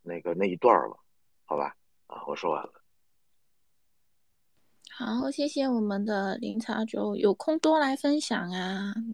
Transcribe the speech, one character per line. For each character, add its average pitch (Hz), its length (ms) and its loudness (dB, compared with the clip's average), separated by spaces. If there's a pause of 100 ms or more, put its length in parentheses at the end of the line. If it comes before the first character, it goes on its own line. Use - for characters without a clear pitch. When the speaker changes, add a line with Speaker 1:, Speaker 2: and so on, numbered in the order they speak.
Speaker 1:
那 85 200 -10
个， 85 120 -2
那 95 120 0
一 90 120 0
段 113 180 8
儿 65 120 4
了， - 100 -14 (480)
好 76 120 -2
吧？ 71 180 -4 (320)
啊， - 200 -14
我 73 80 -4
说 85 160 -2
完 73 120 -2
了。 - 100 -16 (2250)
Speaker 2:
好， 247 420 -4
谢 285 160 -2
谢 277 200 0
我 240 120 2
们 202 260 0
的 196 320 0
零 214 220 -6
叉 226 260 -2
九， 208 300 -2
有 - 180 4
空 311 260 0
多 311 200 4
来 277 160 2
分 294 240 2
享 185 320 -2
啊。 196 420 -4 (200)